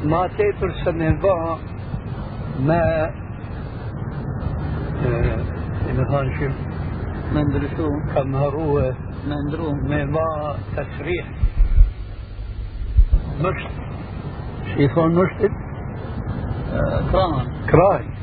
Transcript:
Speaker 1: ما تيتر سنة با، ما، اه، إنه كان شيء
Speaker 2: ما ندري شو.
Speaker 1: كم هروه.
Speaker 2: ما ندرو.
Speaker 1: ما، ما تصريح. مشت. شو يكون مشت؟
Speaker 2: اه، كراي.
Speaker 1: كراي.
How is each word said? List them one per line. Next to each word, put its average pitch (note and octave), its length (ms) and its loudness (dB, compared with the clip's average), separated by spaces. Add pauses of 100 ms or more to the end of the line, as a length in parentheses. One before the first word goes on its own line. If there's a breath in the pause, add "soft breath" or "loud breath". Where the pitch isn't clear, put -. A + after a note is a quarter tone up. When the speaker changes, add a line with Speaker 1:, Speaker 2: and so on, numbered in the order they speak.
Speaker 1:
ما E3 240 2
تيتر G3+ 460 0 (120)
سنة D#3+ 360 2
با، E3 380 2 (1000)
ما، D#3+ 440 4 (2000)
اه، A#2+ 380 2 (460)
إنه B2+ 220 2
كان C3+ 280 0
شيء C3+ 320 -2 (640)
Speaker 2:
ما D3+ 80 2
ندري C#3+ 360 0
شو. D#3+ 120 -2 (260)
Speaker 1:
كم C3+ 200 0
هروه. C#3+ 600 2 (320)
Speaker 2:
ما D3 80 -2 (120)
ندرو. D3 240 -2
Speaker 1:
ما، C#3+ 340 0
ما D3+ 500 -2 (220)
تصريح. D3+ 500 -4 (2000)
مشت. F3+ 280 0 (1040)
شو D3 80 2
يكون D#3+ 340 4
مشت؟ F#3 360 2 (1200)
Speaker 2:
اه، C#3+ 380 0
كراي. F3 360 2 (240)
Speaker 1:
كراي. E3 340 6 (180)